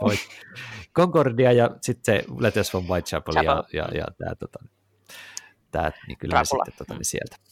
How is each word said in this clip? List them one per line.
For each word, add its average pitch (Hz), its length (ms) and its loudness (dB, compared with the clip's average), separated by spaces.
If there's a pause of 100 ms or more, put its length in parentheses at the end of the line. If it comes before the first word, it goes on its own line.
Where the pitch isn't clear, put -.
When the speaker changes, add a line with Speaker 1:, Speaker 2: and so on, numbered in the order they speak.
Speaker 1:
pois. - 280 0 (680)
Concordia 135 580 4
ja 120 180 6 (100)
sit - 240 -6
se 104 200 2 (140)
Letters 110 320 2
from 92 140 -2
Whitechapel 87 520 -2
ja, - 60 4
Speaker 2:
Chapel. - 300 0
Speaker 1:
ja, 80 220 -4
ja 80 100 -4 (140)
tää, 85 160 -8
tota, - 240 -12 (1120)
tää, 78 220 -2 (160)
niin - 100 -14
kyllä - 160 -4
ne 135 60 2
Speaker 2:
Dracula. - 240 -2
Speaker 1:
sitten, - 220 -10
tota, - 80 -12
niin - 100 -8
sieltä. - 320 -8 (160)